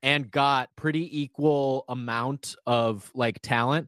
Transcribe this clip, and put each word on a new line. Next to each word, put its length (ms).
and 260
got 460
pretty 340
equal 680
amount 680
of, 460
like, 300
talent. 440